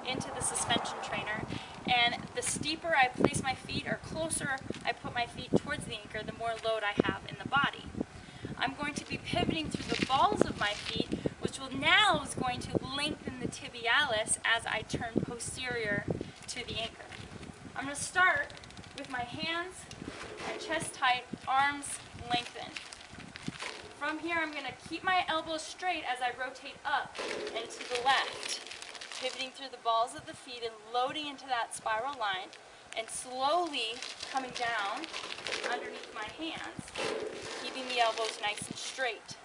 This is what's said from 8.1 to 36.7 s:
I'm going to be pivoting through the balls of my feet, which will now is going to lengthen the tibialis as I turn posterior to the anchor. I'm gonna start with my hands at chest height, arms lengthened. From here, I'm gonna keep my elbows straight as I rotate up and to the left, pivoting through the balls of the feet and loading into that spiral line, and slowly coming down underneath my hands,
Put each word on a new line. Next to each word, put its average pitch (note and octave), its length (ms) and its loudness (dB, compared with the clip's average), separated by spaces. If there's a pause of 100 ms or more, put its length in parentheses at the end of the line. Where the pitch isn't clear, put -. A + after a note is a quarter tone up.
I'm C4+ 160 0
going D4 200 -2
to - 120 -4
be - 120 -4
pivoting D#4+ 520 2
through - 240 -2
the G#3+ 120 4
balls E4+ 340 6
of - 180 4
my G#3 140 2
feet, - 440 -2 (220)
which - 220 -2
will C4+ 180 -4
now E4 460 8
is B3+ 100 -6
going B3 240 0
to - 180 -2 (200)
lengthen D4 420 -2
the A#3+ 80 -2
tibialis A#3+ 1000 2
as A3+ 220 4
I A3 220 0
turn A#3+ 240 -2 (160)
posterior A#3 800 -2 (420)
to A#3+ 180 -6
the A3 80 -4
anchor. A3 320 -6 (680)
I'm C4+ 80 -4
gonna C#4+ 100 -4
start D#4+ 540 4 (500)
with C4+ 120 -8
my B3 120 -4
hands D#4+ 540 -2 (760)
at - 60 -4
chest - 380 -2
height, B3 260 6 (240)
arms G3 400 4 (420)
lengthened. - 520 -2 (1200)
From D4+ 180 0
here, E4 220 2
I'm D#4 100 0
gonna C4+ 220 -6 (160)
keep E4 160 -6
my F#4 240 6
elbows D#4+ 320 2
straight E4+ 500 -2
as B3 120 0
I B3 80 2 (120)
rotate C4 440 -8
up C4+ 280 0 (400)
and A3+ 140 -2
to - 220 -8
the B3 120 2
left, - 600 4 (580)
pivoting C4 300 -4
through C4+ 200 -12
the B3 140 -12
balls A3+ 300 4
of D4+ 100 -10
the D#4+ 80 -10
feet A#3+ 320 -10
and A3+ 80 -2 (220)
loading C#4+ 320 2
into C4+ 220 -8
that A#3 280 0
spiral A#3 420 0
line, G3 300 0 (480)
and A3+ 140 -2
slowly C4 880 2 (360)
coming C4 260 0
down A#3 460 0 (640)
underneath - 440 -4
my A3 100 -4 (180)
hands, - 380 -6 (840)